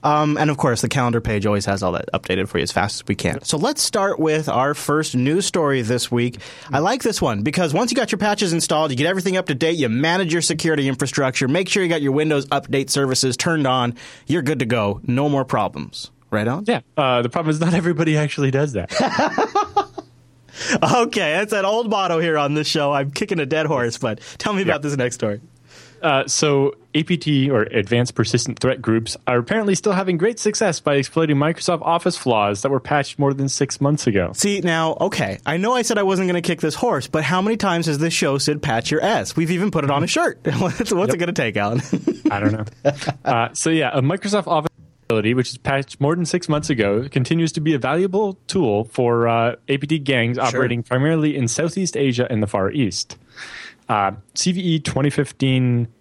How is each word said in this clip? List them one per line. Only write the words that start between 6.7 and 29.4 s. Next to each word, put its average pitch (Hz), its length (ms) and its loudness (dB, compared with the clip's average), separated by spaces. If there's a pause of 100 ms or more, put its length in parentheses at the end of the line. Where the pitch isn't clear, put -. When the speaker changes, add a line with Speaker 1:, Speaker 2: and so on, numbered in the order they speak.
Speaker 1:
I 135 80 0
like 214 240 0
this 220 180 0
one 113 220 0
because 151 320 0
once 233 160 2
you 247 60 0
got 240 160 0
your 202 80 -4
patches 208 320 0
installed, 156 400 0
you 123 40 -2
get 143 100 0
everything 185 300 0
up 185 100 -2
to 151 80 -2
date, 160 240 0
you 131 100 2
manage 160 440 0
your 170 100 0
security 156 440 0
infrastructure, 135 600 0
make 175 200 0
sure 202 140 0
you 180 60 0
got 165 140 0
your 139 100 0
Windows 147 340 2
Update 139 440 -2
services 131 460 0
turned 160 300 0
on, 123 280 2 (340)
you're 165 140 0
good 135 180 0
to 127 60 0
go. 110 360 0
No 135 260 0
more 139 180 0
problems. 87 640 -4 (180)
Right 107 160 0
on? 160 220 -2
Speaker 2:
Yeah. - 140 0 (140)
Uh, 127 260 2
the 120 80 0
problem 160 200 -2
is 151 80 0
not 165 160 2
everybody 160 420 2
actually 143 360 0
does 139 220 0
that. 90 180 -4
Speaker 1:
<laughs> 381 1000 0 (920)
Okay, 185 520 2
that's 208 180 -2
an 196 120 0
old 220 260 0
motto 185 280 0
here 160 200 2
on 143 160 2
this 151 120 0
show. 143 260 0
I'm 143 180 0
kicking 196 300 -2
a 139 60 -2
dead 156 200 0
horse, 123 320 0
but 110 220 -2 (180)
tell 214 140 -2
me 190 80 0
Speaker 2:
Yeah. 190 80 0
Speaker 1:
about 143 140 0
this 143 140 -2
next 123 200 -2
story. 107 240 -4 (640)
Speaker 2:
Uh, 139 240 2
so 139 480 2 (200)
A 156 80 2
P 170 140 0
T, 143 340 0
or 117 120 4
Advanced 117 520 0
Persistent 117 440 0
Threat 131 220 0
Groups, 113 360 0 (100)
are 123 120 2
apparently 202 360 0